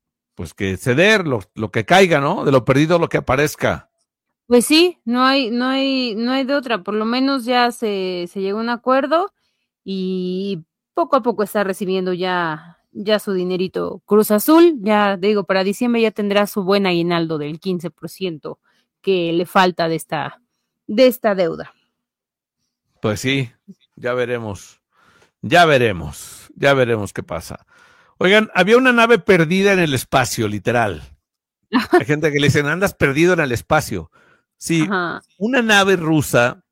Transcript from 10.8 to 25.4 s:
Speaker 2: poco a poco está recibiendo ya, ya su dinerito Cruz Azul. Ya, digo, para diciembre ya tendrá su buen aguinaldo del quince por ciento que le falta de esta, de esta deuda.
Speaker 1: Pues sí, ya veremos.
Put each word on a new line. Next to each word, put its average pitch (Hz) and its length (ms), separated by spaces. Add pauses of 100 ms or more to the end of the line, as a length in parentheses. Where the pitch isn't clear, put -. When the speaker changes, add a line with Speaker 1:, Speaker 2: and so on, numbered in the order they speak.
Speaker 2:
poco 339 220
a 262 80
poco 214 180
está 202 220
recibiendo 190 480
ya, 175 640 (140)
ya 214 260
su 202 140
dinerito 180 720
Cruz 214 240
Azul. 311 520
Ya, 208 340
digo, 202 260
para 190 220
diciembre 233 360
ya 220 120
tendrá 202 340
su 202 160
buen 196 240
aguinaldo 170 520
del 147 200
quince 175 320
por - 180
ciento 160 520 (420)
que 175 300
le 170 140
falta 180 420
de 165 80
esta, 143 440 (460)
de 254 220
esta 220 260
deuda. 165 400 (1300)
Speaker 1:
Pues 107 160
sí, 131 320 (460)
ya 120 180
veremos. 117 640 (600)